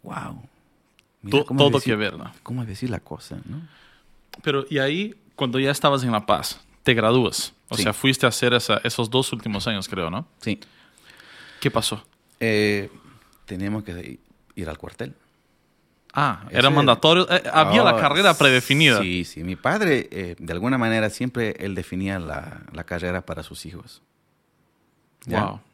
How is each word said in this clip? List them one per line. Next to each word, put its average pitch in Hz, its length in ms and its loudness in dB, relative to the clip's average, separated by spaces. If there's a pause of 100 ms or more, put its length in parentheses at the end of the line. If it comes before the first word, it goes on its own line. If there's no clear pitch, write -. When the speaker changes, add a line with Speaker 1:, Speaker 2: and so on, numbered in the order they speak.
Speaker 1:
"Wow, - 400 -12 (800)
mira 101 180 2
Speaker 2:
To-, 147 60 -2
Speaker 1:
cómo 131 120 -2
Speaker 2:
todo 143 140 8
Speaker 1:
decir, 127 200 2
Speaker 2:
que 107 40 2
ver, 98 200 -2
¿no? - 160 -14 (100)
Speaker 1:
cómo 123 220 -8
decir 110 240 -8
la 107 120 -4
cosa", - 440 -14
¿no? 151 160 -12 (840)
Speaker 2:
Pero, 139 280 -2
y 147 80 -2
ahí, 160 360 -2 (200)
cuando 131 240 0
ya 135 140 2
estabas 139 320 2
en 120 80 0
La 107 120 0
Paz, - 360 0 (240)
te 127 100 4
gradúas. 113 580 2 (160)
O 113 80 -6
Speaker 1:
Sí. 98 60 0
Speaker 2:
sea, 104 100 0
fuiste 131 320 0
a 123 60 6
hacer 123 240 2
esa, 113 300 0
esos 113 260 -2
dos 131 220 0
últimos 104 340 -6
años, 101 220 -4
creo, 90 220 -4
¿no? 110 160 -8 (140)
Speaker 1:
Sí. 110 200 -4 (1000)
Speaker 2:
¿Qué 131 100 2
pasó? - 360 -4 (320)
Speaker 1:
Eh, 104 520 0 (560)
teníamos 101 360 -6
que 87 360 -12 (360)
ir 85 140 -8
al 76 80 -10
cuartel. - 380 -14 (960)
Speaker 2:
Ah, 135 380 -2
era 123 180 4
Speaker 1:
Ese - 20 6
Speaker 2:
mandatorio. 143 600 4
Eh, 127 120 2 (100)
había 160 300 6
la 165 120 6
Speaker 1:
Oh, 110 40 2
Speaker 2:
carrera 170 360 4
predefinida. 135 680 4
Speaker 1:
Sí, 90 220 -2
sí. - 180 -12
Mi 90 140 -6
padre, 170 540 0
eh, 87 280 -8
de 82 140 -10
alguna 120 260 -2
manera, 113 320 0
siempre 123 480 -4
él 98 160 -6
definía 92 440 -4
la, - 440 -10 (100)
la 85 120 -12
carrera 90 420 -6
para 78 160 -10
sus - 240 -16
hijos. 82 340 -18 (1300)
¿Ya? 110 180 -2
Speaker 2:
Wow. 101 160 -8 (140)